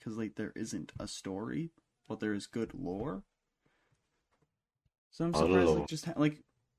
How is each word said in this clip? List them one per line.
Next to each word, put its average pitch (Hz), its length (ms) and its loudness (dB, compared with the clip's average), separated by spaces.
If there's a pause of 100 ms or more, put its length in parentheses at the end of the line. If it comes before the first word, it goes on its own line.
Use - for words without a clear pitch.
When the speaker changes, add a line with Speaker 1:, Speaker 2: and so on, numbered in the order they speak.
Speaker 1:
'cause, 110 140 -6
like, 113 180 -4
there 107 200 -4
isn't 107 440 -6
a 104 80 -6
story, 123 640 -6 (360)
but 110 120 -6
there 107 140 0
is 98 140 -4
good 113 260 -4
lore. 104 500 -4 (1900)
So - 140 -4
I'm 170 80 2
Speaker 2:
Oh. 160 140 4
Speaker 1:
surprised, 180 220 8 (100)
like, 147 80 -2
just - 180 -6
ha-, 165 120 -6
like, 147 260 2 (360)